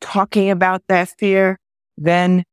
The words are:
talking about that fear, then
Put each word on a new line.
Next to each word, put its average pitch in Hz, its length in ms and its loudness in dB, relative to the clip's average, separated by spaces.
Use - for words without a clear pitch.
talking 202 480 -2
about 185 380 -2
that 185 300 0
fear, 190 400 0
then 180 560 2